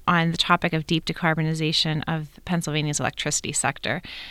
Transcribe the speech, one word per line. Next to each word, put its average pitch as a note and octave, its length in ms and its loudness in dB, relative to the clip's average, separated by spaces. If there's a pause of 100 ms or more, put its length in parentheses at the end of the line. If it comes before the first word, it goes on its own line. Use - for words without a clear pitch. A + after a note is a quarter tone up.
on E3+ 240 4
the E3 60 -2
topic F3 360 2
of D#3+ 120 0
deep D#3+ 200 2
decarbonization D#3+ 1000 0
of D#3 380 -6
Pennsylvania's D3+ 560 0
electricity C3+ 540 -2
sector. - 480 -2 (300)